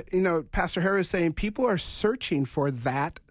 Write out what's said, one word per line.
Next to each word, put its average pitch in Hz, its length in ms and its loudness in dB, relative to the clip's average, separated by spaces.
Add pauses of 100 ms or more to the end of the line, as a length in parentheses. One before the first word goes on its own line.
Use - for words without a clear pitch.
(120)
you 185 100 2
know, 170 200 2
Pastor 180 400 -2
Harry 196 160 2
was 185 120 0
saying 170 240 2
people 214 340 0
are 202 100 2
searching 196 680 0
for 143 260 0
that 131 480 -2 (120)